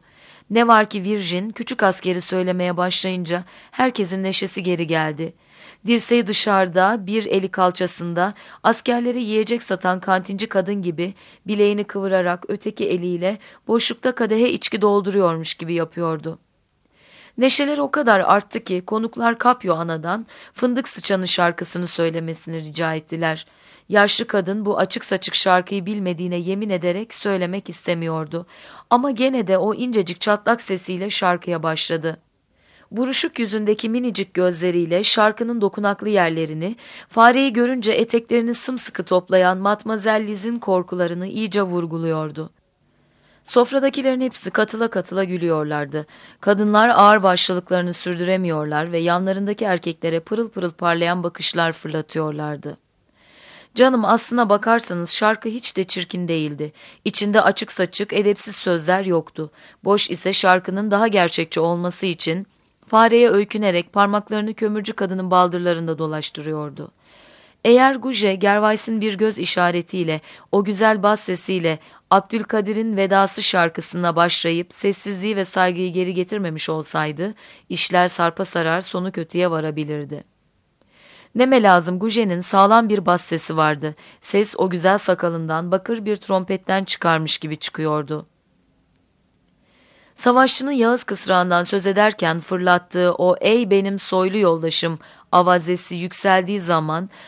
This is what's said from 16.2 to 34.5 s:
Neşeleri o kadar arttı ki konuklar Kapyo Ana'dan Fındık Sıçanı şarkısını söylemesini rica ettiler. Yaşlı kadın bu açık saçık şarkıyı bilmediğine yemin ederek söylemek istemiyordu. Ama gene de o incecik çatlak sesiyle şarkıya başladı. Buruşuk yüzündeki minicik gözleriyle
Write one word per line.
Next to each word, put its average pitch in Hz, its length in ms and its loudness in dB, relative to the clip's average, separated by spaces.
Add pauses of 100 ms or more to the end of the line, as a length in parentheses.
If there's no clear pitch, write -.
Neşeleri 285 440 2
o 277 80 -2
kadar 233 300 4
arttı 208 440 0
ki 180 220 -4
konuklar 233 520 -2
Kapyo 240 360 0
Ana'dan 165 520 -6 (260)
Fındık 247 360 -2
Sıçanı 185 400 -2
şarkısını 175 580 -2
söylemesini 165 760 -6
rica 160 340 -4
ettiler. 160 520 -4 (420)
Yaşlı 208 380 2
kadın 196 380 -2
bu 202 140 0
açık - 260 -2
saçık - 300 -4
şarkıyı 180 520 2
bilmediğine 180 500 -4
yemin 196 340 -4
ederek 180 440 -4
söylemek 190 540 -4
istemiyordu. 165 800 -4 (440)
Ama 247 200 2
gene 254 360 0
de 190 120 2
o 208 160 0
incecik 214 460 -4
çatlak 214 420 0
sesiyle 185 480 -6
şarkıya 180 520 -2
başladı. 160 580 -4 (680)
Buruşuk 262 480 -4
yüzündeki 214 500 -2
minicik 233 460 -4
gözleriyle 175 680 0